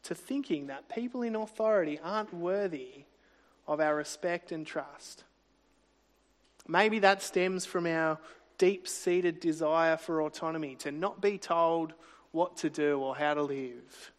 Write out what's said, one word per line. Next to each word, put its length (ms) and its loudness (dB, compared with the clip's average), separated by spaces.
to 120 -8
thinking 540 -4
that 200 -12
people 340 -4
in 140 -2
authority 640 2
aren't 300 -4
worthy 720 -4
of 100 0
our 160 4
respect 560 -4
and 160 -6
trust. 560 -12
Maybe 340 4
that 220 6
stems 440 0
from 200 -2
our 320 0
deep-seated 840 2
desire 580 2
for 260 -2
autonomy, 540 -4
to 140 -8
not 300 -4
be 160 2
told 560 2
what 260 0
to 120 0
do 280 0
or 160 -4
how 200 0
to 80 0
live. 760 -8